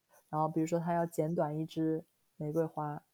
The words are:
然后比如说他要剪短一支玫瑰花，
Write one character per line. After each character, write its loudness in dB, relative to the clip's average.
然 0
后 2
比 0
如 2
说 0
他 0
要 2
剪 0
短 0
一 -2
支 0
玫 -6
瑰 2
花， -6